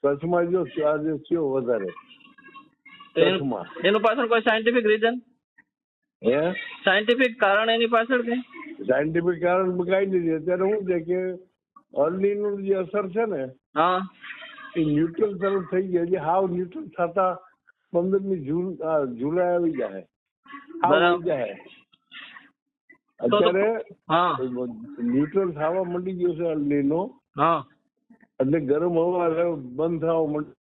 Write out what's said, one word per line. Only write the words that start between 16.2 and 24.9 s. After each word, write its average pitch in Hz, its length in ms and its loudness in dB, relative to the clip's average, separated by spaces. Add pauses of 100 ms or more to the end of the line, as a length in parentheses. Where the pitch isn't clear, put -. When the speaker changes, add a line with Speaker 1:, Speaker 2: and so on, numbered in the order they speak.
Speaker 1:
ન્યુટ્રલ 185 340 -6 (120)
થતા 180 400 0 (540)
પંદરમી 190 440 0
જૂન, 165 460 -4
આ, 156 220 2
જુલાઈ 139 420 -2
આવી 175 260 2
જાય. 101 340 -6 (760)
હાવ - 80 4
Speaker 2:
બરાબર. 156 140 6
Speaker 1:
આવી 175 180 4
જાય. 127 360 -2 (1600)
Speaker 2:
તો - 80 0
તો 202 80 4
Speaker 1:
અત્યારે 208 440 2 (280)
Speaker 2:
હા. 165 300 2 (640)